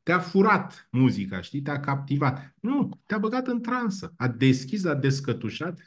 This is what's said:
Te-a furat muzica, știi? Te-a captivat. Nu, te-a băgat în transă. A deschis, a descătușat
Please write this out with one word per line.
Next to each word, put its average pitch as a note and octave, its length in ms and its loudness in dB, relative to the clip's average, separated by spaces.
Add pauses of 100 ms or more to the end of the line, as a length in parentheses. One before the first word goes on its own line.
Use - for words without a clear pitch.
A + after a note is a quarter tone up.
Te-a F3 160 2
furat F#3+ 720 2
muzica, G2+ 500 2
știi? C#3 200 -8
Te-a C#3+ 180 -4
captivat. C#3+ 800 -2
Nu, B3+ 460 -2
te-a G#3 120 -2
băgat A#3 300 -2
în A#3+ 140 -2
transă. A#3 560 -4
A B2+ 100 -2
deschis, C3 580 2
a D#3+ 80 2
descătușat C3 920 -2